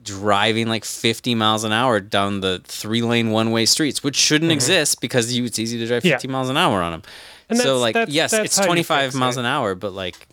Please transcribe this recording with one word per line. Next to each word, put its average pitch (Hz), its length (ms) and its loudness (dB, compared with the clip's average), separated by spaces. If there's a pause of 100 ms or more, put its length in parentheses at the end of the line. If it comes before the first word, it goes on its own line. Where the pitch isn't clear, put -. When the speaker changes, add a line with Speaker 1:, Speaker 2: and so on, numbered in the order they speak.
Speaker 1:
driving, 107 640 0
like, 113 180 -4
fifty - 480 -2
miles 110 300 2
an 107 80 -2
hour 113 280 2
down 101 400 -2
the 92 240 -2
three-lane 117 680 -2
one-way 113 360 2
streets, 143 360 0
which 139 140 -4
shouldn't 156 340 2
Speaker 2:
Mm-hmm. 165 60 4
Speaker 1:
exist 147 460 0
because 120 340 0
you, 120 80 -2
it's 113 140 -6
easy 113 200 -4
to 113 80 -4
drive 120 160 0
Speaker 2:
Yeah. 170 120 4
Speaker 1:
fifty 127 140 -2
miles 131 200 -2
an 131 80 -2
hour 147 240 2
on 85 140 -2
'em. 82 80 -10 (480)
Speaker 2:
And 233 80 0
Speaker 1:
So, 135 160 2
Speaker 2:
that's, 127 80 2
Speaker 1:
like, 113 120 2
Speaker 2:
that's, 226 160 0
Speaker 1:
yes, 147 200 0
Speaker 2:
that's 220 160 0
Speaker 1:
it's - 100 0
Speaker 2:
how 196 60 2
you 196 60 4
Speaker 1:
twenty-five 165 420 2
Speaker 2:
fix 131 60 -4
Speaker 1:
miles 127 200 0
Speaker 2:
it. 131 40 -4
Speaker 1:
an 120 60 -2
hour, 123 280 0
but, 92 180 -6
like, 92 400 -8